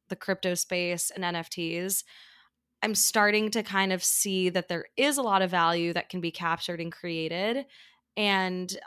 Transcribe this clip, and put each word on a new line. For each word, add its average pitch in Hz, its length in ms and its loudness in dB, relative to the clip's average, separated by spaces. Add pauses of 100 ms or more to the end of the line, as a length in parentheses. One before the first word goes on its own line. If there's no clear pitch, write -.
the 190 60 -6
crypto 185 400 -2
space 175 560 -2
and 190 120 -8
N 175 120 0
F 165 140 -6
Ts, 175 540 -4 (800)
I'm 214 140 0
starting 214 560 4
to 226 100 0
kind 190 320 0
of 185 100 -2
see 185 460 2
that 175 200 -2
there 170 160 -4 (120)
is 277 200 4
a 269 60 0
lot 196 200 4
of 180 80 0
value 170 420 2
that - 160 -4
can 185 100 -6
be 165 120 -4
captured 170 480 -4
and 170 120 -6
created. 175 760 -4 (480)
And, 185 600 0 (120)